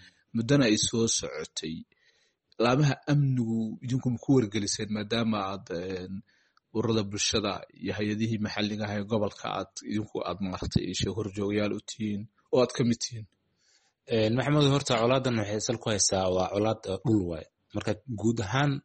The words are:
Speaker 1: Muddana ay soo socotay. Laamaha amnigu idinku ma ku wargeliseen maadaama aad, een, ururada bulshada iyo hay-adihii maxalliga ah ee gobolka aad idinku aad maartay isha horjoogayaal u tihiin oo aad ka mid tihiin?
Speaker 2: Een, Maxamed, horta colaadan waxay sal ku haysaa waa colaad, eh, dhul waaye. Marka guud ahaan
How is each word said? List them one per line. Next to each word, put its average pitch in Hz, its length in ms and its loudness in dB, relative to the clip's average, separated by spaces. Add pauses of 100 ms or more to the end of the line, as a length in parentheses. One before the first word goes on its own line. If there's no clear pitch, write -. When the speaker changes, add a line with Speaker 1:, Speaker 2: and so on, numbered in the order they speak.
(320)
Speaker 1:
Muddana 127 340 4
ay 107 120 6
soo 113 280 0
socotay. 80 680 -6 (840)
Laamaha 131 360 4 (100)
amnigu 131 540 2 (220)
idinku 127 280 -2
ma 120 100 0
ku - 140 -2
wargeliseen 107 580 2
maadaama 107 500 0
aad, 98 280 -6
een, 92 460 -6 (600)
ururada 110 300 2
bulshada 101 480 0 (200)
iyo 95 220 -6
hay-adihii 107 460 -2
maxalliga 104 440 -2
ah 101 100 -4
ee 104 100 -4
gobolka 104 440 -2
aad 98 320 -6
idinku - 380 -4
aad 90 220 -4
maartay 92 480 -2
isha 95 220 -2
horjoogayaal 104 600 -2
u 104 80 -6
tihiin 104 420 -6 (240)
oo 139 140 2
aad 123 120 4
ka - 120 0
mid 117 140 2
tihiin? 110 280 -10 (840)
Speaker 2:
Een, 110 260 2
Maxamed, 143 320 4
horta 139 300 2
colaadan 123 400 2
waxay 104 240 -2
sal 113 180 -2
ku - 100 -18
haysaa 98 400 2
waa 92 220 2
colaad, 107 320 0
eh, 92 180 -4
dhul 107 240 4
waaye. 82 220 -6 (260)
Marka 104 200 -2 (160)
guud 113 320 -2
ahaan 131 320 0 (120)